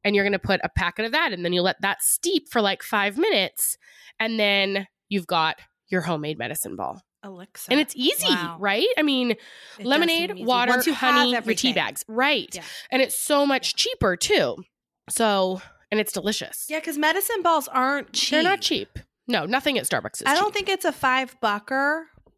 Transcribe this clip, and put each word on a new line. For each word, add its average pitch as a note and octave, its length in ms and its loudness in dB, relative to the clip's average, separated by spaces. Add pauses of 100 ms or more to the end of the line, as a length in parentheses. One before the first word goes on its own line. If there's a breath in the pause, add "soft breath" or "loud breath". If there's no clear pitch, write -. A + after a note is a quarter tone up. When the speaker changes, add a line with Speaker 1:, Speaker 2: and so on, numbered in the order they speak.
Speaker 1:
And G#3 120 2
you're G3+ 80 4
gonna G3+ 140 2
put G3 260 0
a - 40 -4
packet F#3 360 -2
of A3+ 80 -4
that D4+ 200 0
and F3+ 120 -6
then F3 80 0
you F3+ 100 2
let F#3 200 0
that G3 200 -2
steep - 460 0
for, A#3+ 120 0
like, G3 220 2
five G3+ 360 0
minutes D4+ 580 0 (420 loud breath)
and A3+ 220 -2
then G3 460 2 (220)
you've F#3+ 180 -2
got D#3+ 300 0 (320)
your F#3 120 0
homemade D#3 380 -4
medicine A#2 360 -6
ball. - 280 -8 (220)
Speaker 2:
Elixir. F#3+ 460 -18
Speaker 1:
And C4 80 2
it's D4+ 180 -2
easy, C#5+ 300 0
Speaker 2:
Wow. F3 320 -2
Speaker 1:
right? G3+ 300 0 (100)
I D#4 40 2
mean, B3+ 300 2
Speaker 2:
It G#3 60 -2 (400 loud breath)
does G#3 80 -10
Speaker 1:
lemonade, E4 440 2
Speaker 2:
seem F#3 80 -10
easy. G#3 80 -10
Speaker 1:
water, B3 260 2
Speaker 2:
Once B3 160 2
you D#4+ 60 2
have C4 200 2
Speaker 1:
honey, C#4+ 160 4
your B3 40 2
tea - 20 0
Speaker 2:
everything. A3+ 380 0
Speaker 1:
bags. D3 340 -2
Right. B3+ 440 0
Speaker 2:
Yeah. F3 120 -14 (260 loud breath)
Speaker 1:
And C4 100 2
it's C4 160 0
so C#4+ 300 2
much C4+ 280 0
Speaker 2:
Yeah. - 20 -4
Speaker 1:
cheaper A#3 400 0
too. F3+ 480 0 (440)
So, F#3+ 540 2 (300 loud breath)
and G#3+ 80 2
it's G#3 120 -2
delicious. - 560 -4
Speaker 2:
Yeah, D#4 120 -4
'cause D#4 180 -6
medicine F4+ 440 0
balls E4 260 2
aren't C4+ 440 -2 (180)
Speaker 1:
They're D4+ 120 4
not F#4+ 180 2
Speaker 2:
cheap. - 340 -2
Speaker 1:
cheap. - 100 -12 (240)
No, G3 180 0
nothing C4 320 0
at F3+ 60 -4
Starbucks A2+ 320 -4
is - 100 -8
Speaker 2:
I C4+ 80 4
don't F#4 120 4
Speaker 1:
cheap. G#4 80 -4
Speaker 2:
think G4 140 -4
it's F#4+ 160 -2
a E4+ 60 4
five C4 500 -2
bucker, C4+ 680 0 (300)